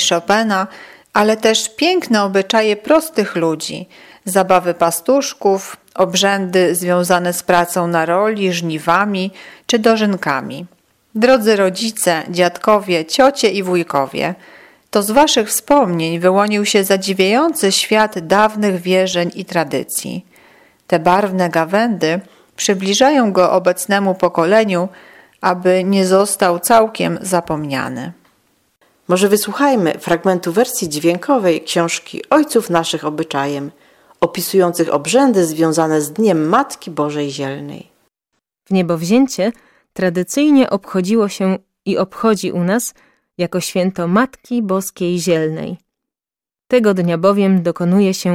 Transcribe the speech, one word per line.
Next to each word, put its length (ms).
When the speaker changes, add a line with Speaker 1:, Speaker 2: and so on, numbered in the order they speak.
Speaker 1:
Chopina, 580
ale 240
też 400
piękne 480
obyczaje 520
prostych 600
ludzi, 520
zabawy 500
pastuszków, 1000
obrzędy 800
związane 580
z 100
pracą 440
na 200
roli, 460
żniwami 800
czy 120
dożynkami. 880
Drodzy 420
rodzice, 720
dziadkowie, 760
ciocie 460
i 120
wujkowie, 720
to 120
z 80
waszych 380
wspomnień 680
wyłonił 460
się 200
zadziwiający 880
świat 460
dawnych 600
wierzeń 540
i 100
tradycji. 840
Te 120
barwne 520
gawędy 680
przybliżają 760
go 200
obecnemu 640
pokoleniu, 760
aby 440
nie 220
został 520
całkiem 640
zapomniany. 880
Speaker 2:
Może 200
wysłuchajmy 680
fragmentu 540
wersji 360
dźwiękowej 760
książki 640
Ojców 400
naszych 340
obyczajem, 640
opisujących 760
obrzędy 520
związane 540
z 120
Dniem 360
Matki 420
Bożej 400
Zielnej. 600
Speaker 3:
W 60
Niebowzięcie 840
tradycyjnie 760
obchodziło 580
się 300
i 140
obchodzi 540
u 120
nas 300
jako 220
święto 480
Matki 540
Boskiej 560
Zielnej. 580
Tego 260
dnia 240
bowiem 440
dokonuje 520
się 200